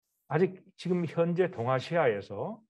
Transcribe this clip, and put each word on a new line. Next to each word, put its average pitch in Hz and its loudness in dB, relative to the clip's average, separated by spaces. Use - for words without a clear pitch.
아직 180 0
지금 175 0
현재 170 2
동아시아에서, 127 -2